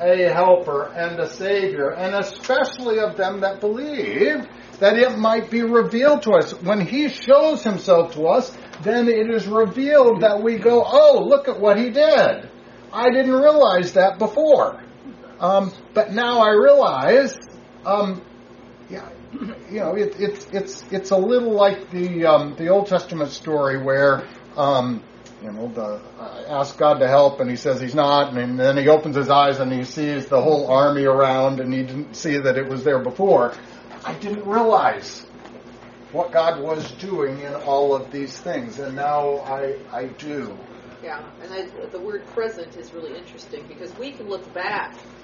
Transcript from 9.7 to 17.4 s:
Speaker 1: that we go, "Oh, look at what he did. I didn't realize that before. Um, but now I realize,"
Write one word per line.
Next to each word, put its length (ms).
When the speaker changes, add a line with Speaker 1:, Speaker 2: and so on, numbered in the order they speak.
Speaker 1:
that 200
we 160
go, 300
"Oh, 400
look 220
at 100
what 180
he 140
did. 580
I 180
didn't 240
realize 600
that 260
before. 600
Um, 320
but 180
now 300
I 80
realize," 840